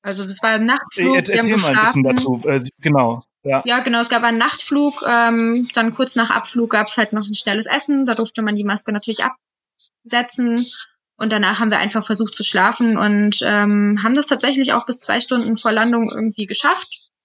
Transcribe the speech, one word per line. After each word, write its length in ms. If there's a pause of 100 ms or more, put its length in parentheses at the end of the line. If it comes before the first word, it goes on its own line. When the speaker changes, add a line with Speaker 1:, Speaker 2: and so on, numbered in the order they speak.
Speaker 1:
Also 260
es 140
war 100
ein 140
Nachtflug, 440
Speaker 2:
Ey, 80
jetzt 120
Speaker 1:
wir 80
haben 120
Speaker 2:
erzähl 220
mal 60
ein 60
bisschen 180
Speaker 1:
geschlafen. 400
Speaker 2:
dazu. 60
Äh, 220 (100)
genau, 420 (220)
ja. 200
Speaker 1:
Ja, 160
genau, 200
es 80
gab 160
einen 140
Nachtflug. 680
Ähm, 680
dann 200
kurz 220
nach 140
Abflug 400
gab's 280
halt 140
noch 160
ein 60
schnelles 320
Essen. 400
Da 80
durfte 280
man 140
die 80
Maske 280
natürlich 280 (840)
absetzen. 600 (540)
Und 140
danach 260
haben 120
wir 80
einfach 280
versucht 280
zu 100
schlafen 520
und, 460
ähm, 600
haben 120
das 140
tatsächlich 440
auch 140
bis 140
zwei 200
Stunden 360
vor 160
Landung 360
irgendwie 380
geschafft. 640 (140)